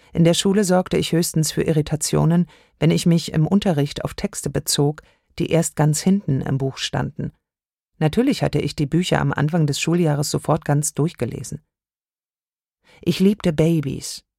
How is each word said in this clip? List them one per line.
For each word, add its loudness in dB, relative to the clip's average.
In 2
der 6
Schule 2
sorgte 0
ich -2
höchstens 0
für -2
Irritationen, 0
wenn 2
ich 0
mich 2
im 2
Unterricht 0
auf -10
Texte -6
bezog, -2
die -4
erst 0
ganz 2
hinten 0
im -2
Buch -4
standen. -6
Natürlich 2
hatte 0
ich -4
die -2
Bücher 0
am 0
Anfang 0
des -4
Schuljahres 0
sofort -2
ganz 0
durchgelesen. -4
Ich -2
liebte 2
Babys -2